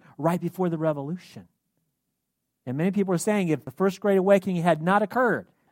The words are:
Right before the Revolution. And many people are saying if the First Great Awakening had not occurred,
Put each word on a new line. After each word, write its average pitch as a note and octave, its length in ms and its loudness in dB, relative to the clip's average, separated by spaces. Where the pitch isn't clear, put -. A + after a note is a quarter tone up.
Right E3+ 240 0
before F3 280 -4
the E3 100 -4
Revolution. D3+ 720 -6
And B2+ 120 -8
many F3+ 160 0
people F#3+ 220 0
are E3 40 0
saying G3+ 300 0
if D3 160 -2
the - 80 -12
First F#3+ 280 -2
Great G3+ 160 2
Awakening F#3+ 460 2
had E3 180 2
not F#3+ 220 2
occurred, G#3 460 -2